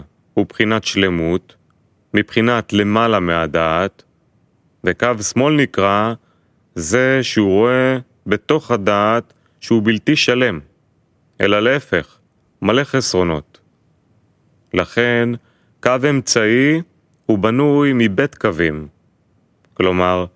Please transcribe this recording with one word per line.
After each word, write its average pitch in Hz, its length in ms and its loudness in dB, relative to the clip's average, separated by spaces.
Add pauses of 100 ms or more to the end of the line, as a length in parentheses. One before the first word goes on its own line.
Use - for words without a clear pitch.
(340)
הוא 101 160 0
בחינת 110 340 -2
שלמות, 87 720 -2 (580)
מבחינת 113 600 -2
למעלה 104 460 2
מהדעת, 82 840 -2 (800)
וקו 107 400 -2
שמאל 139 320 0
נקרא 107 580 0 (640)
זה 127 480 0
שהוא 107 260 0
רואה 127 480 2 (280)
בתוך 127 460 -2
הדעת 104 600 0 (260)
שהוא 117 240 0
בלתי 113 320 0
שלם, 123 440 0 (800)
אלא 101 180 2
להפך, 120 580 -2 (440)
מלא 110 220 2
חסרונות. 90 760 -2 (1120)
לכן, 120 560 0 (500)
קו 123 160 0 (140)
אמצעי 131 720 0 (440)
הוא 110 140 0
בנוי 143 560 2
מבית 117 400 0
קווים. 78 520 -4 (880)
כלומר, 90 520 0 (100)